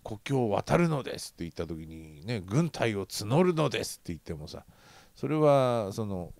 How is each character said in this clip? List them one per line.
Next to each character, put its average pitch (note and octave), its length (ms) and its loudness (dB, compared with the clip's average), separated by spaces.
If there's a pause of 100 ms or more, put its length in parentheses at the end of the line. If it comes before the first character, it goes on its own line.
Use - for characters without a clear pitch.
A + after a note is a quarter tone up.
国 G#2+ 160 -8
境 C3 240 0
を G#2+ 60 2
渡 G2+ 260 4
る E3+ 100 4
の D3 160 -2
で - 160 -8
す - 140 -12
っ - 20 -20
て - 80 -8
言 E2 60 -6
っ - 40 -12
た E2+ 140 -4
時 D#2+ 180 -8
に D#2+ 400 -14
ね、 A#2 140 -4
軍 A#2 300 0
隊 A#2 260 0
を G2 100 -2
募 A#2+ 380 2
る F3+ 100 4
の D#3 160 2
で G#2+ 140 -2
す - 160 -10
っ - 40 -20
て F2 100 -8
言 D#2+ 40 -6
っ - 40 -16
て - 120 -8
も D2+ 140 -10
さ、 - 180 -14 (500)
そ - 120 -6
れ D3 80 0
は C3 560 4
そ A2 140 -4
の、 F#2 340 -6